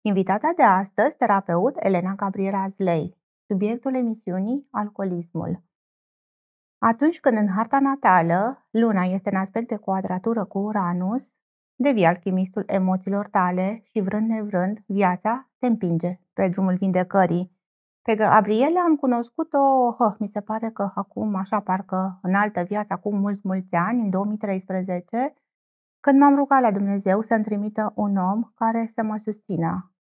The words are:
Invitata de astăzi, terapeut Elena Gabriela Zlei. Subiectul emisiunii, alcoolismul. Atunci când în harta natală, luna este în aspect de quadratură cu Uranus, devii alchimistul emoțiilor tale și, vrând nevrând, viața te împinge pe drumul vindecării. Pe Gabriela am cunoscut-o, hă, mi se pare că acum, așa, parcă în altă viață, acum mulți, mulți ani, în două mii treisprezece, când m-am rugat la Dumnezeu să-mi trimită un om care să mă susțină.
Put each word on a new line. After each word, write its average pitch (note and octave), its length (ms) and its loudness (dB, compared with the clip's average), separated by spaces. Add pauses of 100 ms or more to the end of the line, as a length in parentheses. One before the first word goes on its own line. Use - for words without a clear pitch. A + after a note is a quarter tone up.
Invitata G3 560 0
de D#4+ 60 4
astăzi, G3+ 540 4
terapeut G3 640 0
Elena F#3 360 0
Gabriela G3 540 -4
Zlei. F3+ 480 -2 (300)
Subiectul A3 480 -2
emisiunii, A3+ 760 -4
alcoolismul. F3+ 920 -6 (1160)
Atunci A3+ 420 0
când A#3+ 160 2
în G#3 120 0
harta A3 300 0
natală, G#3+ 920 2
luna A3 340 2
este F#3+ 260 -4
în F#3+ 60 -2
aspect G3 320 -4
de G#3+ 80 -4
quadratură F#3+ 680 -4
cu - 140 -8
Uranus, G3 760 -4 (380)
devii B3 320 2
alchimistul F#3 600 0
emoțiilor F#3+ 600 -2
tale F#3 560 -2
și, - 160 -4
vrând G#3 280 -2
nevrând, G#3 580 -2
viața G3+ 720 -2
te B3+ 80 -4
împinge F3+ 540 -2 (120)
pe F#3+ 160 0
drumul F#3 280 0
vindecării. F3+ 760 0 (500)
Pe A3+ 120 0
Gabriela A3 680 2
am E4 160 2
cunoscut-o, C4 1000 0
hă, G#3+ 200 0
mi G#3 80 -6
se G#3 140 -6
pare A3 300 -6
că G3+ 240 -6
acum, G#3 400 -6
așa, F#3+ 260 -4
parcă F#3+ 600 -4
în F#3 120 0
altă G#3 280 0
viață, G#3 300 -4
acum G3+ 260 -4
mulți, G3+ 240 -2
mulți F#3+ 320 -4
ani, G3+ 260 0
în G#3 100 -2
două F#3+ 140 0
mii G#3+ 120 -4
treisprezece, F#3+ 1000 -4 (680)
când C#4 180 4
m-am C#4+ 160 10
rugat C#4 260 4
la A#3+ 100 4
Dumnezeu G3 520 0
să-mi A3 220 0
trimită G#3+ 500 -4
un G3+ 220 -2
om G3 380 -2
care A3+ 320 -2
să A3+ 160 -6
mă A3 140 -4
susțină. F#3 840 -6